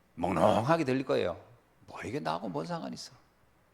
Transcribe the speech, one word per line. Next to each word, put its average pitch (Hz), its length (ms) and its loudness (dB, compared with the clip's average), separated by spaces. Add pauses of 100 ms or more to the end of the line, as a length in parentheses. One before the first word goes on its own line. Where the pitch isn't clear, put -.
(140)
멍롱하게 104 720 4
들릴 131 200 0
거예요. 101 360 0 (460)
"뭐 - 160 -14
이게 123 160 -6
나하고 165 300 -4
뭔 160 180 -6
상관이 165 280 -8
있어? - 180 -14 (600)